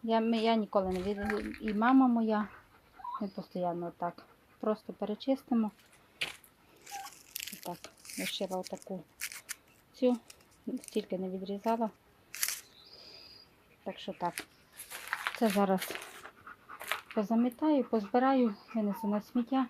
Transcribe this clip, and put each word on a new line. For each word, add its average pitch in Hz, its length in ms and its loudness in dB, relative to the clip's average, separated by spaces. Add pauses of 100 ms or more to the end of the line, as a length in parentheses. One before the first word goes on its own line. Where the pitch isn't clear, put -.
Я, 226 180 2
ми, 226 180 2
я 226 160 4
ніколи 196 360 2
не 185 120 -2
відрізаю. 208 580 -4
І 214 140 -2
мама 254 340 8
моя, 220 400 2 (720)
ми 202 80 -4
постійно 175 680 -4
так - 280 -6 (340)
просто 214 320 -2
перечистимо. 220 800 0 (1800)
Отак, - 380 -12 (280)
лишила 185 380 -4
отаку 185 480 -10 (880)
цю, 247 240 2 (680)
стільки 196 360 -6
не 185 100 -4
відрізала. 202 600 -2 (1900)
Так 190 140 -8
що - 140 -10
так. - 340 -6 (920)
Це 233 100 6
зараз 190 440 4 (1200)
позамітаю, 240 680 2
позбираю, 247 720 4 (200)
винесу 208 340 0
на 208 120 0
сміття 247 500 0